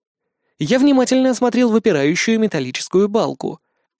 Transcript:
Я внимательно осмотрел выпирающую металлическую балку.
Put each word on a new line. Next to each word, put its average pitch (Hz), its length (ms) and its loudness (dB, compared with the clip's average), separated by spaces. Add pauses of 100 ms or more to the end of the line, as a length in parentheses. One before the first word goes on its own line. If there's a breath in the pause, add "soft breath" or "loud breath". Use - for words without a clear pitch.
(580)
Я 170 200 0
внимательно 262 520 2
осмотрел 247 400 0
выпирающую 190 680 0
металлическую 185 680 -2
балку. 185 520 -4 (400)